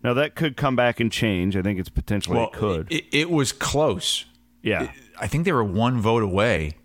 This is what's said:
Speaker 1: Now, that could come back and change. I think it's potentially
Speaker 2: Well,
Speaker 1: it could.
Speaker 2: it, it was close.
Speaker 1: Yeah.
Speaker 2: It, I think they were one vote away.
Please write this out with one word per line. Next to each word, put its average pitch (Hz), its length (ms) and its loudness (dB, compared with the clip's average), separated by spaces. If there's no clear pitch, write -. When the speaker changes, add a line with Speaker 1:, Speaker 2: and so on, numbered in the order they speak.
Speaker 1:
Now, 120 100 2
that 139 220 0
could 151 220 -2
come 135 180 0
back 120 240 2
and 117 120 2
change. 95 440 0
I 95 60 0
think 95 180 -2
it's 92 100 -6
potentially - 480 -2
Speaker 2:
Well, 113 100 2
Speaker 1:
it - 60 -10
could. 92 380 -2
Speaker 2:
it, 151 200 -4
it 151 180 0
was 147 240 0
close. - 720 -2
Speaker 1:
Yeah. 107 220 0
Speaker 2:
It, 127 60 -8
I 104 80 -4
think 151 180 0
they 185 80 2
were 123 100 4
one 113 360 2
vote 113 240 2
away. 95 500 0